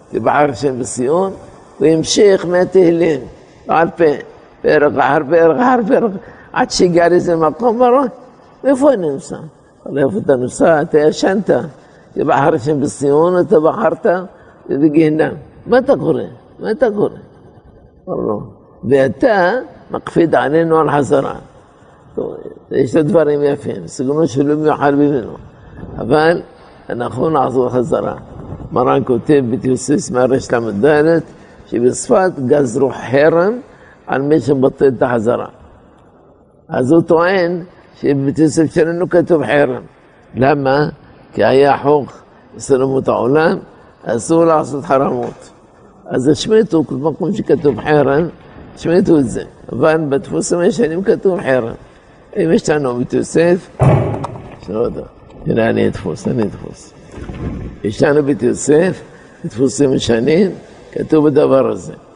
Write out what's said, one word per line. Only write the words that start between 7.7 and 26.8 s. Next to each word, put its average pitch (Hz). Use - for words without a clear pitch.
אמר 247
לו, 262
"איפה 269
אני 180
נמצא?" -
אמר -
לו, 135
"איפה 190
אתה 143
נמצא? 143
אתה 156
ישנת. 170
כי -
בחר 143
השם 143
בציון, 147
אתה 175
בחרת 160
בגיהנום. 151
מה 226
אתה 220
קורא? 143
מה 190
אתה 220
קורא?" 151
אמר 185
לו, 113
"ואתה 175
מקפיד 160
עלינו 160
על 147
חזרה." 139
טוב, -
יש 123
לו 165
דברים 147
יפים, 117
סגנון 143
שלו 143
מיוחד 143
ממנו. 143
אבל 156